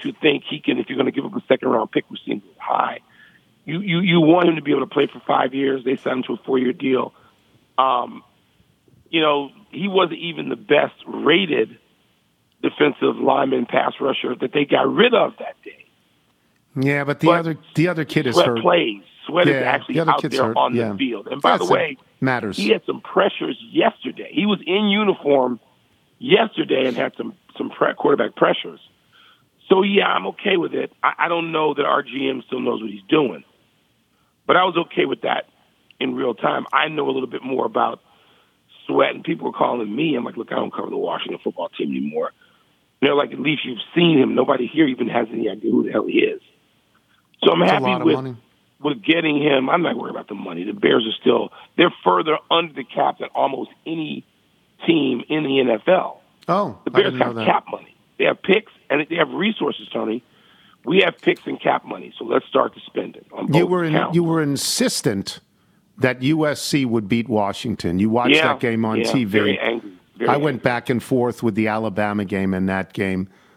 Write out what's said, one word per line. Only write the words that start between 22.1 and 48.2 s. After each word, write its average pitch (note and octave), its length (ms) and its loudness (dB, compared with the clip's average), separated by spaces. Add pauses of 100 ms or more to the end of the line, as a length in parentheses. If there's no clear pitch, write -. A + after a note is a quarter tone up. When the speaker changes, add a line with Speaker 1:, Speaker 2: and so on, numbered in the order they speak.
Speaker 2:
Matters. B2 360 0
Speaker 1:
he G#3 120 0
had F#3 160 2
some - 160 -6
pressures - 560 -2 (140)
yesterday. - 600 -2
He F3 140 -2
was G#3 200 0
in G3+ 240 0
uniform C#3+ 680 2 (600)
yesterday D3 680 2
and B2 80 -2
had C3 220 -4
some, A2+ 160 -8 (240)
some A2+ 120 -6
pre-, - 260 0
quarterback C3 400 0
pressures. D#3+ 440 0 (880)
So, F#3+ 160 6
yeah, G3 240 2
I'm F#3 200 0
okay G3 300 -2
with - 160 -2
it. C3+ 180 -6 (120)
I, D3 160 0
I D#3 80 0
don't E3+ 240 -2
know D#3 240 0
that D3 100 -2
our C#3 180 2
G C3+ 260 -6
M C3 180 -4
still B2+ 120 -6
knows A#2+ 220 -2
what G#2+ 80 -8
he's G2+ 180 -14
doing. A#2+ 360 0 (1040)
But D3+ 100 4
I F3+ 60 4
was F#3 140 0
okay E3+ 280 0
with C3+ 160 -4
that - 260 -2 (520)
in B2+ 160 -2
real B2+ 180 -2
time. D3 400 -2
I C#3+ 140 2
know D3+ 220 -4
a - 20 0
little C3 180 -4
bit C#3 140 -10
more B2+ 220 -4
about A#2 360 -2 (840)
Sweat, C#3 260 2
and - 100 -12
people E3 220 -6
were - 100 -4
calling A#2+ 400 -2
me. D3+ 200 0
I'm A#2+ 80 -4
like, A#2+ 140 -10
"Look, A#2 140 -10
I - 40 -6
don't A2+ 180 -4
cover F#2+ 160 -8
the F#2 80 -6
Washington - 460 -6
football F2 260 -6
team D#2 220 -6
anymore." D2 400 -4 (680)
And C3+ 80 2
they're D3 60 4
like, C#3 180 0
"At - 80 -10
least C#3+ 240 -2
you've B2 140 -8 (160)
seen E3 240 6
him. A#2 160 4
Nobody B2+ 320 2
here D3+ 220 2
even B2 200 -2
has A2+ 240 -2
any A2+ 180 -4
idea G#2+ 220 -4
who A#2+ 120 4
the - 80 -4
hell G#2+ 160 -2
he - 140 0
is." - 200 -2 (1040)
So E3 80 6
I'm E3+ 100 2
Speaker 2:
It's F3+ 80 4
a G3 60 4
Speaker 1:
happy C3 100 -2
Speaker 2:
lot - 160 0
of D#3 60 -4
Speaker 1:
with, D#3 80 4
Speaker 2:
money. C3 200 -8 (440)